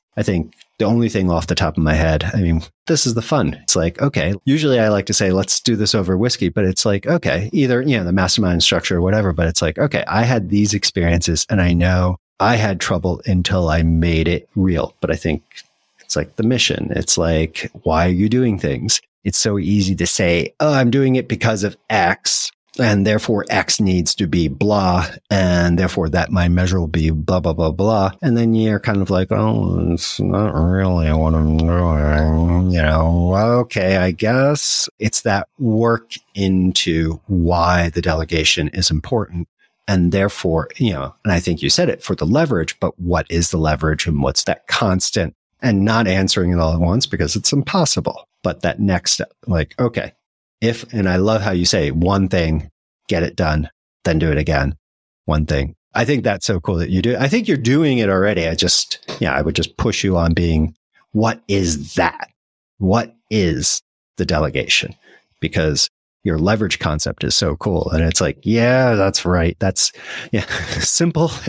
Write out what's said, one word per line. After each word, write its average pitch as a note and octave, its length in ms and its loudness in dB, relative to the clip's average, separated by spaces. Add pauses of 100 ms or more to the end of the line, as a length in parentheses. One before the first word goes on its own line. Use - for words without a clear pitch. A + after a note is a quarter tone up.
(160)
I A#2+ 60 -4
think, F#2+ 320 -2 (240)
the - 60 0
only A#2 240 2
thing G2 220 0
off D#2+ 180 0
the E2 80 0
top D#2 200 -2
of D#2+ 60 0
my D#2 120 2
head. D#2+ 380 0
I - 80 0
mean, E2 220 2 (240)
this D#3+ 200 0
is A#2 80 0
the A2+ 80 -2
fun. A2 400 0
It's - 120 -2
like, E2+ 260 0
okay, G2 340 0 (100)
usually C#3 340 2
I A2 100 4
like G2+ 180 0
to G#2+ 60 -4
say, F#2+ 200 0
"Let's F#2+ 280 0
do A#2+ 140 0
this G#2 200 0
over F#2 220 0
whiskey," G2+ 320 0
but G2+ 160 0
it's F#2 200 0
like, G2+ 220 0
okay, G#2 460 -2
either, B2+ 300 2
you C3+ 140 2
know, G2 80 -2
the F2 80 -2
mastermind F#2 500 2
structure F2 360 0
or - 20 0
whatever, F#2+ 320 2
but E2 160 0
it's - 140 0
like, E2 160 -2
okay, C#3 280 0
I G#2 160 0
had A#2 260 0
these G2+ 260 0
experiences F2 760 0
and G#2 100 2
I F2 120 2
know F2+ 440 2 (240)
I A2 160 4
had G#2 240 0
trouble F2 460 -2
until F2+ 420 0
I E2 140 2
made E2 460 2
it F2 260 -4
real. F#2 460 0
But - 100 -2
I - 60 0
think D#2 260 -2 (580)
it's - 160 -8
like D#2 200 -6
the A2 80 -4
mission. A#2 500 -2
It's - 240 -2
like, E2 520 -2 (120)
why E2 240 0
are F2+ 40 2
you F#2 180 0
doing A#2 300 0
things? D2+ 420 -2 (240)
It's - 140 -4
so G#2 200 0
easy G2 380 2
to F2+ 100 0
say, E2+ 540 0
"Oh, D3+ 120 2
I'm C3 180 2
doing C3 260 2
it B2 120 -2
because A2 340 0
of G2+ 140 -4 (140)
X, - 600 0 (280)
and G#2 280 2
therefore G#2+ 440 0
X - 300 -2
needs F#2 340 2
to G2+ 120 -2
be E2 220 0
blah, F2+ 580 0 (240)
and F2+ 480 2
therefore F2+ 300 -2
that F2 240 -2
my F2 160 2
measure F2+ 320 2
will E2 80 -2
be D#2+ 220 0
blah, D#2 280 0
blah, E2+ 140 0
blah, E2 180 0
blah." G2 400 0 (100)
And B2+ 160 0
then A#2 180 2
you're A2 260 0
kind G2+ 200 -2
of F#2 100 -2
like, F#2 200 0
"Oh, F#2+ 600 0
it's - 260 -4
not G2 360 0
really F2 580 2
what D#2+ 220 2
I'm D#2 240 2
doing, E2 1120 2
you E2+ 100 2
know, E2+ 540 2 (240)
okay, F#2+ 380 0
I F#2 120 2
guess." C3 800 0 (100)
It's G#2+ 220 -2
that G2+ 260 -2 (140)
work A2+ 540 0 (200)
into F2+ 920 0
why F2 640 2
the F2 120 -4
delegation D#2+ 680 -2
is F2+ 200 -2
important. F2 560 -4 (400)
And F2+ 240 2
therefore, F#2+ 580 0 (100)
you A2 160 0
know, C#2 280 -8
and G2 100 0
I F2 60 4
think F2 240 -2
you - 80 -2
said E3+ 180 2
it - 140 -4
for F#2 140 -4
the - 100 -4
leverage, A#2 540 0
but - 180 -2
what F2 320 0
is E2 200 0
the F2+ 80 -2
leverage D#2 500 0
and D2 120 0
what's C2+ 240 -2
that - 220 -4
constant? F#2 680 -2 (240)
And G2+ 240 2
not A2+ 240 2
answering F#2 420 0
it F2+ 80 2
all D#2+ 140 2
at E2 80 0
once F2 260 2
because E2 300 -4
it's - 160 -2
impossible. C#3+ 760 -2 (160)
But F2+ 200 -4
that - 180 -2
next F#2+ 320 0
step, - 200 -4 (140)
like, E2 320 -2
okay, - 360 -2 (480)
if, A#2 320 -2
and G2+ 120 0
I F2+ 100 2
love G#2 260 2
how G#2 80 0
you F2+ 160 0
say, D#2 240 2
"One F#2 380 2
thing, D#2+ 420 0 (380)
get F2 140 0
it - 140 -4
done, D#2 320 0 (360)
then D#2+ 140 2
do D#2+ 120 2
it D2 80 2
again." D2 380 0 (500)
One D#2 180 0
thing. D2+ 300 -2 (200)
I - 120 0
think C3+ 180 0
that's G2+ 220 -2
so F#2+ 140 -2
cool F#2 160 -2
that E2 120 -2
you F#2 140 0
do. A#2+ 160 0
I C3+ 100 0
think G#3+ 200 0
you're D#3 100 0
doing C3 400 2
it A2 100 2
already. F#2+ 400 2
I E2 60 -2
just, - 440 -2 (220)
yeah, D2 140 0
I C#2+ 80 0
would D#2 140 -2
just - 200 -6
push - 260 -2
you F#2+ 140 0
on E2 160 2
being, E2 420 0 (360)
"What A2+ 380 -2
is E2+ 480 -2
that? - 340 -4 (480)
What G#2 360 0 (140)
is E2 540 -2 (340)
the F#2 80 -4
delegation?" D2+ 720 -2 (460)
Because D#2+ 500 -2 (340)
your E2 140 0
leverage G2+ 400 0
concept - 460 -4
is C2+ 100 -2
so D2+ 220 -2
cool. E2+ 340 -2
And D#2+ 140 0
it's D#2+ 160 0
like, D2 220 -2
yeah, A#2+ 520 2
that's G2 320 0
right. F2 320 0
That's, - 340 -2 (380)
yeah, G2+ 160 -2
<laughs> - 320 -6
simple E3 540 0 (160)